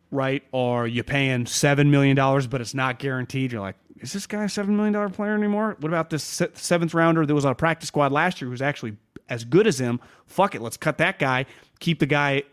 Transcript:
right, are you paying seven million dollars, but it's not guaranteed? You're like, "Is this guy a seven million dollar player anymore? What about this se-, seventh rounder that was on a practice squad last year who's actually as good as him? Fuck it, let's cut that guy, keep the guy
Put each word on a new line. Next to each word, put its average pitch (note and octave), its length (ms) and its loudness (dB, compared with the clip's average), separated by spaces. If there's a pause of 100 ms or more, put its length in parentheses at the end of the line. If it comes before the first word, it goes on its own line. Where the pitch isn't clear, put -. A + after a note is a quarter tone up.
(120)
right, C3+ 320 -2 (100)
are B2 340 0
you A#2+ 160 -4
paying C3 420 0
seven C#3+ 460 4
million C#3 240 6
dollars, C3+ 320 2
but B2+ 140 -6
it's A2 120 -10
not C3 260 -4
guaranteed? C3 520 -4
You're A2+ 100 -6
like, F#2+ 160 -8 (220)
"Is B2+ 140 -14
this G3 140 -8
guy G#3 180 -6
a G3+ 40 -2
seven G3+ 260 -2
million G#3 180 0
dollar G#3 160 -4
player G#3 260 -4
anymore? G#3 440 -2
What D3+ 100 -4
about D#3+ 200 -2
this D#3 140 -4
se-, - 300 -4
seventh E3+ 400 0
rounder E3 320 4
that D3 100 2
was C#3+ 100 2
on C#3 60 2
a B2 40 0
practice D#3+ 320 -2
squad C#3+ 240 0
last E3 300 0
year C3 80 -8
who's B2 120 -8
actually C3 360 -6 (320)
as A#2+ 160 -6
good E3+ 220 4
as C#3 120 0
him? A#2+ 200 -2 (260)
Fuck G3 300 0
it, A2 60 -10
let's A2+ 160 -10
cut D#3 200 -2
that F3 220 0
guy, C3 260 0 (340)
keep E3 200 -2
the D#3+ 60 2
guy C#3+ 480 0